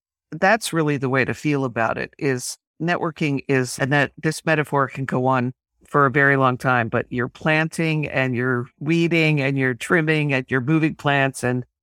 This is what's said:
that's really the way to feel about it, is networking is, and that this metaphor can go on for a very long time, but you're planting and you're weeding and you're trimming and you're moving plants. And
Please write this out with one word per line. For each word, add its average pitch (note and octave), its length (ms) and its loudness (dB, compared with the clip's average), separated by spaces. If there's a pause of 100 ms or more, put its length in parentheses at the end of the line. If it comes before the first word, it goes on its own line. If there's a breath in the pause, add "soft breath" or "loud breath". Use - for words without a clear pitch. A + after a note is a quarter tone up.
(320)
that's F#3+ 400 0
really D3+ 240 0
the C3+ 120 -2
way C3 160 2
to G#2 80 -4
feel C#3+ 320 -2
about A#2 320 -2
it, B2+ 220 -8
is C3+ 400 -4 (240)
networking D#3+ 640 -2
is, B2+ 300 0
and C3+ 140 0
that C#3+ 260 2
this - 260 -4
metaphor D3 440 0
can C3+ 160 -8
go B2+ 220 -2
on C3 260 0 (340)
for C#3+ 200 4
a C3 40 2
very C#3 260 4
long B2+ 220 2
time, B2 300 0
but A#2 200 -2
you're B2 200 -4
planting D#3 800 -2
and C3 260 -2
you're B2 320 -2 (140)
weeding D#3+ 600 2
and C#3 160 0
you're C3 180 0
trimming D#3 580 0
and C3 160 -2
you're C3 120 0
moving D#3 360 0
plants. C#3 480 0
And B2 200 -2 (180)